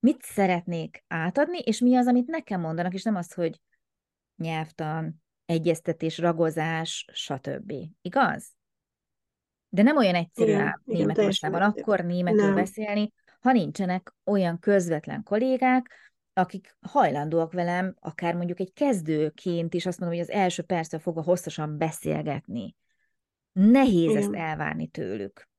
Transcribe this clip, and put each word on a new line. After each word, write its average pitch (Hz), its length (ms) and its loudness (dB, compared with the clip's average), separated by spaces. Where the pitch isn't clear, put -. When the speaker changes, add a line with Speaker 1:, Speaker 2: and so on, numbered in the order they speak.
Speaker 1:
mit 262 220 2
szeretnék 175 840 -2
átadni, 285 520 -2
és 220 220 -2
mi 247 160 6
az, 247 100 4
amit 247 200 2
nekem 214 340 -6
mondanak, 170 340 -4
és 190 80 -8
nem 214 140 0
az, 175 160 -8
hogy 170 280 -4
nyelvtan, 160 880 -6
egyeztetés, 160 760 -2
ragozás, 165 920 -2
stb. - 600 -8
Igaz? 190 520 -2
De 190 140 2
nem 285 140 6
olyan 208 180 4
egyszerű 175 360 0
Speaker 2:
Igen, 202 160 4
Speaker 1:
ám - 180 -4
Speaker 2:
igen, 220 160 -2
Speaker 1:
Németországban 196 600 0
Speaker 2:
teljesen 208 220 0
Speaker 1:
akkor 190 220 0
németül 180 400 2
Speaker 2:
nem. 196 100 4
Speaker 1:
beszélni, 208 580 -2
ha 254 120 4
nincsenek 180 600 0
olyan 180 340 2
közvetlen 175 640 0
kollégák, 254 920 0
akik - 480 -4
hajlandóak 160 720 0
velem, 180 480 -2
akár 175 340 -4
mondjuk 175 260 -4
egy 185 120 -6
kezdőként 170 1000 -2
is 175 120 -2
azt 180 140 -6
mondom, 170 180 -4
hogy 170 100 -4
az - 60 -10
első 180 280 0
perctől 165 380 -4
fogva 165 220 -4
hosszasan 156 560 -2
beszélgetni. 156 960 -6
Nehéz 196 640 6
ezt 202 140 2
Speaker 2:
Igen. 202 120 -6
Speaker 1:
elvárni 156 480 -6
tőlük. 101 600 -8